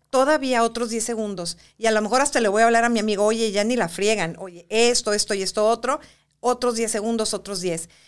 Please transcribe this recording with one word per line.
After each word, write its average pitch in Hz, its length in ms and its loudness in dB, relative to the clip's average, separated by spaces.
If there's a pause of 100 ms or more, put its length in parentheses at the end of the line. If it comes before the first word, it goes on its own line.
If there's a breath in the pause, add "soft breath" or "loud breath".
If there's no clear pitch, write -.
(100)
todavía 262 520 2
otros 233 280 -2
diez 226 140 -4
segundos". 202 540 -6 (180 soft breath)
Y 220 100 -4
a 220 40 4
lo 214 120 2
mejor 240 180 2
hasta 269 200 0
le 220 80 2
voy 208 140 2
a 233 40 8
hablar 233 180 4
a 240 40 2
mi 233 120 0
amigo, 208 240 0
"Oye, 220 280 2
ya 208 120 0
ni 240 120 0
la 196 120 0
friegan, 190 500 -2
oye, 175 300 -16
esto, 233 440 2
esto 208 220 -2
y 196 80 -2
esto 208 240 0
otro", 240 340 0 (400 loud breath)
otros 247 360 -2
diez 226 140 -4
segundos, 220 440 -2
otros 190 260 -8
diez. 170 280 -6 (200 soft breath)